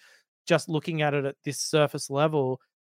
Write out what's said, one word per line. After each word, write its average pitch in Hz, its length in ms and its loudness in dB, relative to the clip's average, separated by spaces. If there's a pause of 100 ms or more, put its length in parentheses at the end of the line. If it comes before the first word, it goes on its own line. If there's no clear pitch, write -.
(460)
just 160 240 2
looking 156 320 -2
at 147 100 2
it 139 140 0
at 139 180 -6
this 139 160 -6
surface 151 480 0
level, 139 520 0 (340)